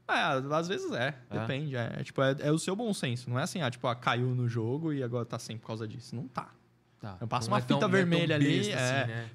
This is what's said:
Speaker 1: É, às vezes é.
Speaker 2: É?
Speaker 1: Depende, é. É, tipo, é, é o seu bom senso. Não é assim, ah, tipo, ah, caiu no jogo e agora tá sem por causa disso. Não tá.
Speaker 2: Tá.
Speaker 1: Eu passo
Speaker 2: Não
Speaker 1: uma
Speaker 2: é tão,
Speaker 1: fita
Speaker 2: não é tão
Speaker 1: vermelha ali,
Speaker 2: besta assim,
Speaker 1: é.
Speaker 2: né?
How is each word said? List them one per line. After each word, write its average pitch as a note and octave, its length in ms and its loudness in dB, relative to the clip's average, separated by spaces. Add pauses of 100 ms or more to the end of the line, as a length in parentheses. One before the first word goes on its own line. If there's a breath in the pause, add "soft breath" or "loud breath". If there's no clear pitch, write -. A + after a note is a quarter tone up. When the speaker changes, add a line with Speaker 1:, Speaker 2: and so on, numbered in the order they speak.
Speaker 1:
É, C#3+ 480 0
às E3+ 120 0
vezes F4+ 240 -4
é. C#3 240 0 (160)
Speaker 2:
É? G#2 80 -2
Speaker 1:
Depende, C3+ 360 -4
é. A#2 220 -2
É, C3+ 60 -4
tipo, - 180 -2
é, C3+ 180 4
é D3 120 2
o D#3+ 80 4
seu F#3 160 -4
bom A3 180 -2
senso. B2 360 -4
Não A#2+ 100 0
é C#3+ 40 0
assim, - 180 -4
ah, B2 100 0
tipo, - 160 -4
ah, A#2+ 80 0
caiu B2 400 2
no B2 120 0
jogo B2 460 -2
e C#3 80 -2
agora A#2+ 240 -2
tá A#2 140 -6
sem A2 180 -10
por - 100 -18
causa A2+ 200 -6
disso. A#2 280 -12
Não B2 120 -6
tá. - 220 -10 (500)
Speaker 2:
Tá. F#2+ 200 -12
Speaker 1:
Eu A#2 80 -6
passo A#2 220 -2
Speaker 2:
Não B2+ 60 0
Speaker 1:
uma - 40 4
Speaker 2:
é - 20 2
tão, C#3 160 4
Speaker 1:
fita G#3+ 100 4
Speaker 2:
não F#3 100 6
é G3 40 6
tão F3 80 4
Speaker 1:
vermelha E3+ 260 4
ali, D3 240 6
Speaker 2:
besta G3+ 160 0
assim, B2+ 180 2
Speaker 1:
é. C3+ 140 2
Speaker 2:
né? A#2 280 -6